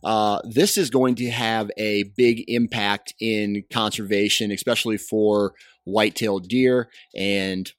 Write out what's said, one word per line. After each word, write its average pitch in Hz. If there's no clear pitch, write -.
uh, 107
this 151
is 165
going 127
to 120
have 113
a 104
big 117
impact 107
in 104
conservation, 104
especially 110
for 104
white-tailed 98
deer 127
and 95